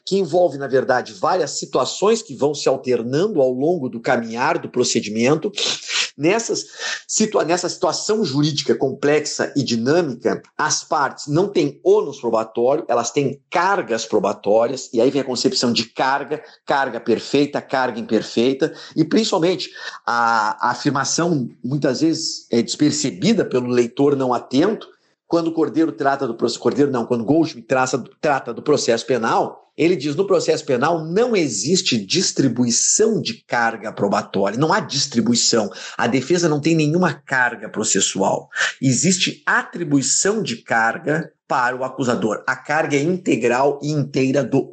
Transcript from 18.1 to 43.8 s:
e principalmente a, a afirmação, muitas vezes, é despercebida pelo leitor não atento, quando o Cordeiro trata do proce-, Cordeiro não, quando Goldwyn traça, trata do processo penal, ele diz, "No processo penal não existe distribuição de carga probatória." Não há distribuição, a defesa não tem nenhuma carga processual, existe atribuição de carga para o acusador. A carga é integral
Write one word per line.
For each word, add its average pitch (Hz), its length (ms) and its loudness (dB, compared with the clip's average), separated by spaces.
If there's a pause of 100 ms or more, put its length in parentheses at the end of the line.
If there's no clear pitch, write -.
e - 80 2
principalmente 185 640 0 (360)
a, 113 640 2
a 123 40 2
afirmação, 139 760 -2 (160)
muitas 135 380 -2
vezes, - 500 -2
é 117 100 4
despercebida 151 840 0
pelo 123 240 -2
leitor 123 480 2
não 127 160 0
atento, 147 560 0 (360)
quando 165 220 0
o 160 60 -2
Cordeiro 151 400 0
trata 135 340 0
do 113 80 -6
proce-, 120 240 -2
Cordeiro 123 320 2
não, 117 140 -2
quando 117 180 -2
Goldwyn 143 380 0
traça, 127 420 0 (160)
trata 131 340 -2
do 113 80 -10
processo 120 440 2
penal, 135 640 0 (100)
ele 170 180 2
diz, 147 180 -4
"No 170 140 -2
processo 160 380 0
penal 156 400 0
não 220 280 0
existe 143 640 0
distribuição 131 1200 0
de - 140 -6 (100)
carga 110 480 -2
probatória." 101 640 0
Não 160 140 2
há 208 80 2
distribuição, 117 880 0 (280)
a 117 80 0
defesa 165 440 0
não 151 100 0
tem 165 160 2
nenhuma 156 380 2
carga 120 560 -2
processual, - 800 0 (320)
existe 135 640 0
atribuição 175 960 0
de 127 140 -6
carga 113 720 0 (180)
para 127 260 0
o 127 80 -6
acusador. 120 640 -2
A 127 80 0
carga 151 400 -2
é 139 60 2
integral 143 800 2